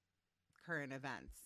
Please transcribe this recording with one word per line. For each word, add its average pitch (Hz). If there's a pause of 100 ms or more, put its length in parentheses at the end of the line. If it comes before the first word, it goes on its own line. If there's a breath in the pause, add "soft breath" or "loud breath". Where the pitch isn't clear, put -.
(640)
current 143
events. 127 (100)